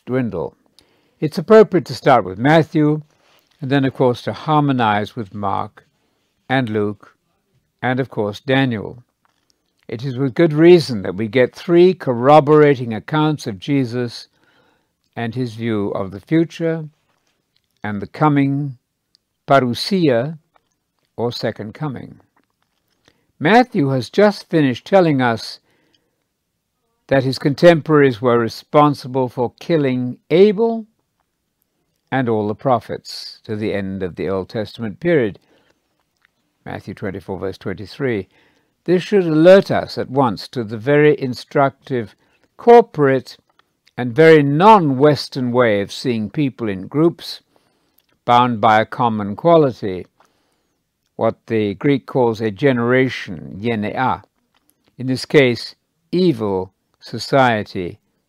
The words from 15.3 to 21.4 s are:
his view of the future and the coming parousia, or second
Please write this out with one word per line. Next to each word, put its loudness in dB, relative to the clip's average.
his -6
view -4
of -8
the -14
future -4
and -8
the -12
coming -2
parousia, 0
or -4
second -8